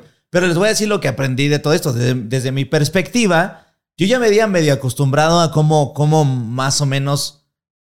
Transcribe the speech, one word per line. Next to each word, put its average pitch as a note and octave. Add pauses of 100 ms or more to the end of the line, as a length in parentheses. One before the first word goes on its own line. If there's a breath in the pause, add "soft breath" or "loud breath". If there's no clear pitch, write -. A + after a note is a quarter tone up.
(300 soft breath)
Pero F3+
les E3
voy G3
a -
decir G#3
lo G#3
que D3
aprendí C3
de D3
todo D3
esto. F3
Desde, B2
desde B2+
mi C3+
perspectiva, E3+ (320)
yo F3
ya B3
me A#3
había G#3+
medio E3
acostumbrado C#3+
a E3
cómo, D#3
cómo D3+
más B2+
o C#3+
menos C#3 (480)